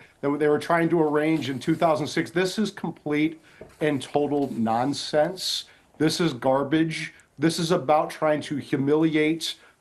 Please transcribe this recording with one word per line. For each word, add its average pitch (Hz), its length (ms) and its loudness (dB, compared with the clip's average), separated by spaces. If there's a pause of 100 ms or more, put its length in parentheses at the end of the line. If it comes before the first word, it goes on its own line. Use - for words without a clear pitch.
(200)
that 143 180 0
they 151 100 4
were 147 100 4
trying 165 320 2
to 170 100 2
arrange 151 480 0
in 135 100 -4
two 160 160 0
thousand 156 320 2
six. - 240 -4
This 185 280 -2
is 208 120 0
complete 156 720 -4 (400)
and 151 220 0
total 143 500 0
nonsense. 139 1120 -2 (340)
This 156 220 2
is 160 140 2
garbage. 139 800 0 (240)
This 160 200 2
is 165 120 0
about 160 400 2
trying 151 320 0
to 147 140 -6
humiliate 156 1000 0 (260)